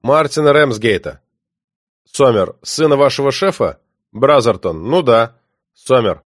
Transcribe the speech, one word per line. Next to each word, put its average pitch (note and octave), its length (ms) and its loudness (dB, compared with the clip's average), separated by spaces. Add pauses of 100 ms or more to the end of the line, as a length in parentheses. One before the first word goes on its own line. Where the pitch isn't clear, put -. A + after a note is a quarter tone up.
«Мартина D3 500 0
Рэмсгейта». A2+ 680 -2 (840)
Сомер. A#2 580 0
«Сына D3 340 0
вашего C#3 340 0
шефа?» C3 500 -4 (300)
Бразертон. A2 800 0
«Ну F3 120 0
да». A#2 360 0 (360)
Сомер. A2+ 540 -2